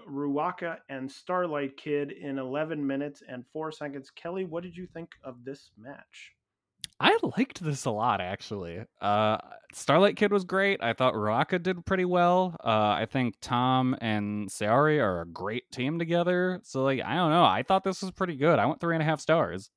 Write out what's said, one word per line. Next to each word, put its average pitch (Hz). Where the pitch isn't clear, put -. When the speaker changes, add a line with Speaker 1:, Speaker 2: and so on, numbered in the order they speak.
Speaker 1:
Ruaka 151
and 135
Starlight 151
Kid 143
in 139
eleven 147
minutes 143
and 123
four 156
seconds. 139
Kelly, 185
what 170
did 175
you 180
think 165
of 123
this 139
match? -
Speaker 2:
I 370
liked -
this 151
a 131
lot, 107
actually. 92
Uh, 107
Starlight 170
Kid 208
was 196
great. 190
I 113
thought 127
Ruaka 113
did 175
pretty 185
well. 180
Uh, 117
I 107
think 127
Tom 127
and 104
Sayuri 135
are 92
a 85
great 101
team 143
together. 175
So, 135
like, 135
I 120
don't 170
know. 170
I 107
thought 190
this 190
was 185
pretty 175
good. 147
I 110
went 156
three 170
and 160
a 147
half 156
stars. 165